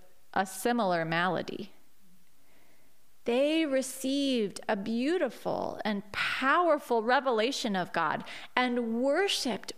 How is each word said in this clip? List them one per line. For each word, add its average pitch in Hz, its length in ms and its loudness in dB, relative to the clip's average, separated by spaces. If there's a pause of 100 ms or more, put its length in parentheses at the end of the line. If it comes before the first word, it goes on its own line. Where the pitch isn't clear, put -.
(340)
a 190 100 2
similar 196 600 0
malady. 170 680 -2 (1500)
They 294 400 4
received 262 1040 0
a 220 80 2
beautiful 226 1080 -2
and 202 160 0 (100)
powerful 294 920 4
revelation 247 720 2
of 180 200 0
God 160 300 0 (300)
and 240 460 2
worshiped 277 760 0